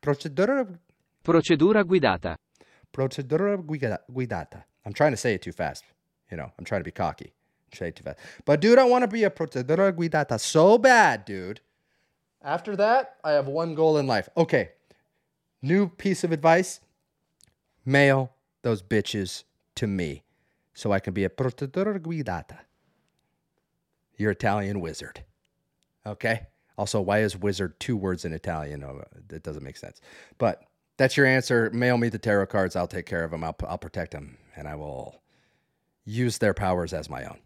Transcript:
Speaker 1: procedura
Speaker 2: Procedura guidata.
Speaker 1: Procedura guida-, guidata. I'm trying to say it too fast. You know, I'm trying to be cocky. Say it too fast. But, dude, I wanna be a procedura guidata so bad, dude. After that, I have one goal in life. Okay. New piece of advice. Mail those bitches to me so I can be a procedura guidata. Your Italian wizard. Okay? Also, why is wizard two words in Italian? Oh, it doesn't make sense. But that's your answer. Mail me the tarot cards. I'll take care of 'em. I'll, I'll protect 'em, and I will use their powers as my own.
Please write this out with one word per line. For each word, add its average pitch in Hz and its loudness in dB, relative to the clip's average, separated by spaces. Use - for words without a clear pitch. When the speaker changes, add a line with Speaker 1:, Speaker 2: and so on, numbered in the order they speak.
Speaker 1:
procedura 180 -2
Speaker 2:
Procedura 170 4
guidata. 131 0
Speaker 1:
Procedura 147 -2
guida-, 147 -6
guidata. 117 -8
I'm 101 -12
trying 147 4
to 113 -4
say 117 0
it 90 -4
too 87 -12
fast. 78 -8
You 90 -10
know, 71 -10
I'm - -16
trying 101 -4
to 80 -8
be 90 -12
cocky. - -6
Say 87 -8
it 82 -16
too - -20
fast. 71 -12
But, 147 2
dude, 233 8
I 262 8
wanna 247 4
be 220 0
a 190 4
procedura 160 0
guidata 160 -2
so 185 6
bad, 208 6
dude. 92 -10
After 175 -6
that, 240 2
I 156 0
have 143 2
one 160 -4
goal 156 4
in 139 0
life. 110 0
Okay. 135 2
New 180 2
piece - -4
of 170 -2
advice. 165 2
Mail 135 4
those 110 -2
bitches 101 -2
to - -4
me 87 -4
so 101 -2
I 98 2
can 95 -6
be 98 0
a 92 0
procedura 180 -4
guidata. 151 -8
Your 104 0
Italian 101 -2
wizard. - -12
Okay? 113 -4
Also, 104 -2
why 98 2
is 104 0
wizard 95 -4
two 120 -4
words 92 -4
in 85 -6
Italian? 76 -8
Oh, 69 -14
it 80 -16
doesn't 76 -10
make 67 -16
sense. - -20
But 117 0
that's 135 2
your 139 6
answer. 123 2
Mail 123 0
me 117 0
the 113 -6
tarot 101 0
cards. 95 -2
I'll 87 -2
take 90 -10
care 82 -4
of 80 -8
'em. 80 -6
I'll, 80 -8
I'll 87 -8
protect - -10
'em, 71 -14
and 73 -14
I 76 -10
will 73 -12
use 113 -2
their 101 2
powers 92 -2
as 76 -8
my 67 -10
own. - -16